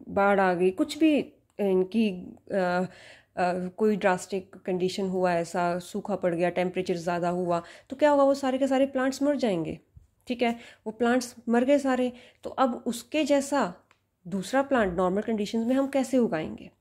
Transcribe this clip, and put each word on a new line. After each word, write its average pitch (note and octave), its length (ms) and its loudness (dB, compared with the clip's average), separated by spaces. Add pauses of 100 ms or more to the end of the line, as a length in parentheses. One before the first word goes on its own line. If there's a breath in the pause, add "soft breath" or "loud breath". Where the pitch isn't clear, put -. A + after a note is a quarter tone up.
बाढ़ G3 320 2
आ F#3 140 4
गई, F3+ 160 2
कुछ D4 280 -2
भी D#4 200 4 (420)
इनकी, G3 500 2
अ, F3+ 760 -2 (500 loud breath)
अ, F3+ 320 -2
कोई G#3+ 280 0
ड्रास्टिक F#3 600 -2
कंडीशन F#3 500 -2
हुआ, F#3 280 0
ऐसा F3 440 -2
सूखा G3 380 -8
पड़ F3+ 180 -2
गया, F3 160 0
टेम्परेचर F#3 460 -2
ज़्यादा F3 320 -2
हुआ, F3 340 -2 (280 loud breath)
तो C4 60 -12
क्या D4 140 4
होगा, C#4 140 4
वो C#4 100 4
सारे C4 240 -2
के C#4 80 0
सारे C4+ 200 2
प्लांट्स C4+ 360 -2
मर D4 140 2
जाएंगे। E3+ 420 -2 (500)
ठीक A#3+ 140 -4
है, A#3 160 0 (280 loud breath)
वो A3 60 -8
प्लांट्स A#3+ 440 0 (120)
मर A#3+ 160 4
गए C#4+ 140 6
सारे, B3+ 340 0 (300 loud breath)
तो - 80 -12
अब B3 360 0
उसके D4+ 380 -2
जैसा C#4 500 0 (540)
दूसरा F#3+ 340 -2
प्लांट A#3 320 0
नॉर्मल F#3 280 2
कंडीशंस A3+ 440 -2
में B3+ 80 2
हम C4+ 120 2
कैसे C4+ 320 0
उगाएंगे? E3+ 520 -2 (100)